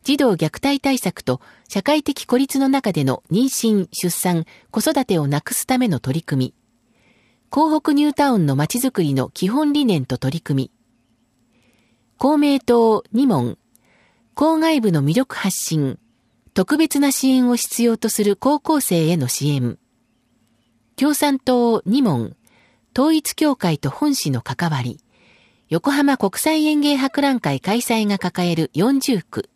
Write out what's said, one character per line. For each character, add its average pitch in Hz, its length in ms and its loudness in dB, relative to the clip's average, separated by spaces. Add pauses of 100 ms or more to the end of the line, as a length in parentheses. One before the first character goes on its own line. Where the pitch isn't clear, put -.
児 277 140 0
童 254 160 4
虐 - 280 -2
待 277 160 0
対 269 200 0
策 - 240 -6
と 127 180 -2 (280)
社 - 140 -4
会 294 200 2
的 - 240 -6
孤 247 100 0
立 269 220 0
の 269 100 2
中 262 240 0
で 156 100 0
の 131 280 0
妊 208 140 2
娠、 220 480 0
出 - 180 -4
産、 170 340 -2 (260)
子 220 100 -2
育 285 260 0
て 180 120 0
を 147 80 0
な 143 140 0
く - 140 -10
す - 120 -6
た 254 120 0
め 247 100 2
の 147 120 0
取 143 200 -2
り - 20 -20
組 131 240 -2
み。 - 80 -14 (960)
港 302 300 2
北 311 120 0
ニ 294 120 2
ュ 302 60 2
ー - 20 -8
タ 285 180 2
ウ 233 80 2
ン 165 80 2
の 139 100 0
ま 147 100 2
ち 247 120 -4
づ 247 120 0
く - 120 -2
り 143 120 0
の 123 160 -2
基 - 180 -4
本 294 240 0
理 294 120 0
念 175 200 0
と 127 140 -6
取 135 160 -4
り 165 60 -6
組 135 240 -2
み。 - 60 -12 (1500)
公 294 200 2
明 285 200 2
党 226 540 2
二 247 140 2
問。 127 320 0 (760)
校 320 240 2
外 320 220 2
部 214 120 2
の 151 100 2
魅 147 120 0
力 262 220 -2
発 - 220 -4
信。 143 400 -4 (560)
特 196 220 0
別 294 240 0
な 277 120 2
支 - 160 0
援 254 200 4
を 240 80 2
必 - 260 -4
要 233 140 2
と 226 120 -4
す 214 160 -2
る 202 120 2
高 294 240 0
校 311 200 0
生 165 280 0
へ 175 80 2
の 131 120 -2
支 139 200 -4
援。 131 300 -2 (1160)
共 294 180 0
産 285 240 0
党 240 480 2
二 247 160 0
問。 135 340 -2 (600)
統 302 180 2
一 311 200 -2
教 294 220 0
会 165 220 -2
と 139 120 -2
本 294 240 0
市 165 160 -4
の 127 100 -2
関 165 300 -4
わ 139 120 -4
り。 120 180 -8 (680)
横 170 220 -2
浜 285 260 2
国 - 220 -2
際 311 280 0
園 302 140 2
芸 294 160 2
博 269 240 -2
覧 269 200 0
会 139 200 -2
開 208 180 -2
催 226 280 -2
が 202 120 -2
抱 180 300 -2
え 170 60 0
る 160 200 -2
四 254 260 2
十 226 220 -2
区。 - 340 -10